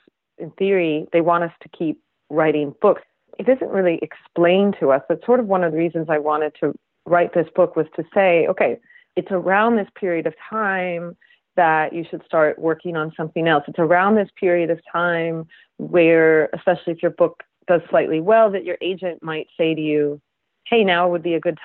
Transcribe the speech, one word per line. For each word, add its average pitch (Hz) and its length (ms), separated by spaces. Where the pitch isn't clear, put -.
in 160 140
theory, 175 600
they 170 100
want 170 220
us 165 80
to - 60
keep 156 300
writing 151 540
books. 190 180
It 214 100
isn't 262 180
really 180 360
explained 185 760
to 139 120
us. 139 180
That's 165 160
sort 247 140
of 220 80
one 185 160
of 165 80
the 156 80
reasons 165 280
I 156 120
wanted 151 400
to 147 160
write 175 260
this 160 220
book, 175 200
was 160 200
to 180 80
say, 180 320
okay, 147 320
it's 180 160
around 196 460
this 202 120
period 170 280
of - 80
time 180 720
that 160 380
you 170 140
should - 200
start 156 320
working 165 360
on 160 220
something 165 300
else. 151 200
It's 156 120
around 180 380
this 202 120
period 175 300
of 165 100
time 165 540
where, 160 760
especially 170 400
if 165 80
your 170 80
book 165 320
does 175 220
slightly 160 300
well 214 320
that 190 140
your 175 160
agent 180 400
might 156 260
say 165 160
to 156 80
you, 147 400
"Hey, 233 180
now 180 260
would 170 140
be 170 120
a 160 40
good 160 260